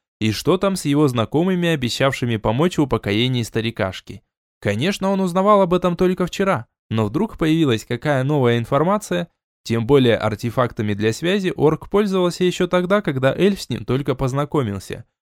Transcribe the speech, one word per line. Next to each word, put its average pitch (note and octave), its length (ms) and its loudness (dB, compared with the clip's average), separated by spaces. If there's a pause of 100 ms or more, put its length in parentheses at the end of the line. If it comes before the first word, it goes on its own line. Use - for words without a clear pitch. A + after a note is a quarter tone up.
(200)
и A2 120 0
что D#3 260 0
там F#3+ 180 0
с F#3 100 -6
его D3 220 4
знакомыми, E3+ 640 0
обещавшими B2+ 680 0
помочь A#2+ 400 0
в E3 40 2
упокоении A#2+ 640 0
старикашки. G#2+ 760 -6 (380)
Конечно, D#3+ 500 -2
он G3 120 0
узнавал F#3+ 400 4
об F3+ 120 2
этом F3+ 220 0
только F#3 300 2
вчера, E3+ 420 -2 (220)
но A2 160 0
вдруг D#3 320 -4
появилась D#3 480 0
какая C3 380 -2
новая C3 340 2
информация, F3 720 -2 (340)
тем A2+ 240 -2
более B2+ 300 4
артефактами A2 760 -2
для G#2+ 200 0
связи F#3 420 -2
орк D3+ 340 0
пользовался F#3+ 540 0
ещё F3+ 240 0
тогда, F3+ 340 0
когда C3+ 320 0
эльф G3 280 2
с - 80 -12
ним - 160 -6
только C3+ 300 -2
познакомился, B2+ 880 -4 (160)